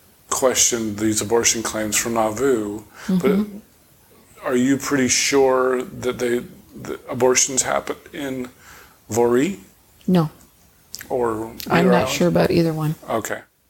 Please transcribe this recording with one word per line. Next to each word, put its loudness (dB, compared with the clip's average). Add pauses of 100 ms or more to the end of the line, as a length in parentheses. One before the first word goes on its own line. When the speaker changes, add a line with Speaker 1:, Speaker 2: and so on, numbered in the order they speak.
(300)
Speaker 1:
questioned 0
these 0
abortion 0
claims -4
from -2
Nauvoo. 0 (260)
But 2
Speaker 2:
Mm-hmm. 0 (840)
Speaker 1:
are 0
you 2
pretty 0
sure 2
that -6
they, 0 (440)
that -10
abortions 2
happen -2 (160)
in -8 (640)
Voree? 2 (480)
Speaker 2:
No. 4 (800)
Speaker 1:
Or -2
Speaker 2:
I'm -16
Speaker 1:
Beaver 0
Speaker 2:
not 6
Speaker 1:
Island? 2
Speaker 2:
sure 2
about 2
either 2
one. -2 (160)
Speaker 1:
Okay. -4 (300)